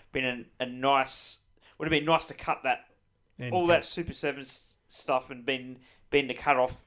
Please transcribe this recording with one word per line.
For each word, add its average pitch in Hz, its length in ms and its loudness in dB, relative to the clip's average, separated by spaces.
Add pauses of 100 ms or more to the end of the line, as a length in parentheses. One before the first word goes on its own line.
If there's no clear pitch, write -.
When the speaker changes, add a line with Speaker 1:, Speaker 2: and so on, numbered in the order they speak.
(120)
Speaker 1:
been 131 140 -4
an, 123 200 -6 (140)
a 127 60 -2
nice, 127 720 0 (380)
would 156 80 -6
have 156 120 0
been 147 80 0
nice 160 200 4
to 143 80 -12
cut - 300 -4
that, 131 220 -2 (540)
Speaker 2:
And 123 140 -6
Speaker 1:
all 180 140 2
Speaker 2:
cut 175 60 8
Speaker 1:
that 156 120 4
Super - 280 -6
Seven 139 280 -4
s-, - 380 -16 (100)
stuff - 400 -2
and 123 160 -12
been, 127 340 -4 (300)
been 139 180 4
the 123 60 -4
cut 139 240 2
off 127 180 2 (120)